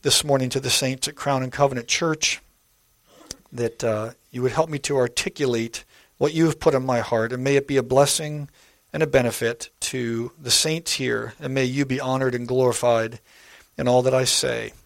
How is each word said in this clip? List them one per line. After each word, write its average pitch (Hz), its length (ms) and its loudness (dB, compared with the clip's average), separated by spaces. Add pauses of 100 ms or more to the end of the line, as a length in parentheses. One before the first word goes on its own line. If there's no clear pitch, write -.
this - 240 2
morning 131 260 2
to 131 100 -4
the 127 100 -4
saints 131 360 -2
at 151 100 -8
Crown 135 260 -2
and 127 100 -6
Covenant 135 340 0
Church, - 540 -2 (1120)
that, 120 320 -4
uh, 110 280 -2 (180)
you 123 100 -8
would 123 120 2
help 160 180 0
me 147 80 -4
to 143 180 -2
articulate 120 880 -2 (320)
what 151 160 0
you 160 140 4
have 151 140 0
put 151 140 4
in 131 120 0
my 120 140 2
heart, 113 300 0
and 127 140 -4
may 139 120 4
it 139 120 0
be 135 80 0
a 127 60 4
blessing 143 680 0 (460)
and 156 80 0
a 156 40 2
benefit 120 600 0 (120)
to 117 600 -4
the 127 100 -4
saints 160 440 0
here, 117 440 -4
and 135 140 -8
may 135 140 2
you 135 180 0
be 131 160 -2
honored 131 340 0
and 120 140 -6
glorified 120 720 2 (560)
in - 100 -2
all 123 140 4
that 127 140 2
I 131 100 4
say. 117 480 -2 (140)